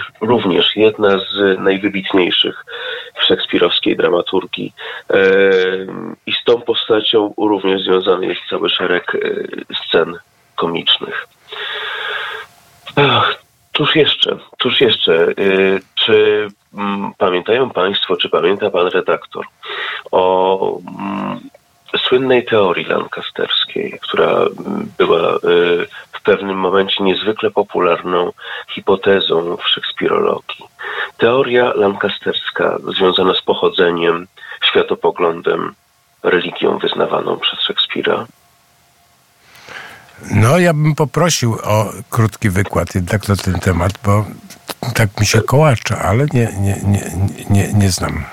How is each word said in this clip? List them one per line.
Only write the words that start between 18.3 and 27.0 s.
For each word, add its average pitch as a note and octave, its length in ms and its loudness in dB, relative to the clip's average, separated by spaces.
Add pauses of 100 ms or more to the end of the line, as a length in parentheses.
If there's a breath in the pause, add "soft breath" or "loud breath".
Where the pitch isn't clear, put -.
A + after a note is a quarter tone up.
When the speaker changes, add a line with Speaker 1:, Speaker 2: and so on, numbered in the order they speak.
Speaker 1:
pan F2+ 160 2
redaktor F2 580 -2 (680 loud breath)
o, F#2 680 2
mm, G2 600 -8 (680)
słynnej B2+ 360 4
teorii F#2 400 2
lancasterskiej, - 1160 -4
która, E2+ 300 2
mm, E2 560 -2 (100)
była, E2+ 220 4
e, E2 180 0 (720 loud breath)
w - 100 -16
pewnym F#2+ 360 2
momencie G2 460 0